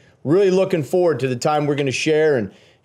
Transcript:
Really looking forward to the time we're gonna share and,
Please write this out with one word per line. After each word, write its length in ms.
Really 280
looking 320
forward 360
to 80
the 80
time 300
we're 100
gonna 160
share 460
and, 160